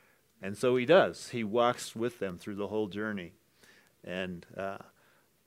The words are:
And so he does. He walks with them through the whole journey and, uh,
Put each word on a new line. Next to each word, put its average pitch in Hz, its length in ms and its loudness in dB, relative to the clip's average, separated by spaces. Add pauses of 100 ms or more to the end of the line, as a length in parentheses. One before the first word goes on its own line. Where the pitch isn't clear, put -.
(420)
And 101 160 -6
so 131 180 4
he 123 80 2
does. 120 440 6
He 120 140 -4
walks 120 520 2
with 117 240 -4
them 95 180 -4
through 98 200 -10
the 101 100 -4
whole 107 220 -2
journey 98 440 -6 (720)
and, 90 420 -6 (120)
uh, 98 220 -8 (680)